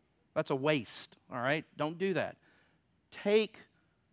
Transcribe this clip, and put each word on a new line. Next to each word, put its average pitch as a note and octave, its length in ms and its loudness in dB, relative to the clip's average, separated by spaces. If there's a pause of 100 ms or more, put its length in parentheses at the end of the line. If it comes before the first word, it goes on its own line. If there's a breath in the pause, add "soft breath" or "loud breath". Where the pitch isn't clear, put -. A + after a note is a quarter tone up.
(340)
That's D#3 160 -2
a D3 60 0
waste, C#3 600 -2 (160)
all B2+ 80 -6
right? C#3+ 240 0 (120)
Don't D#3 220 -4
do F#3+ 160 0
that. G2+ 220 -2 (760)
Take G#3 460 2 (540)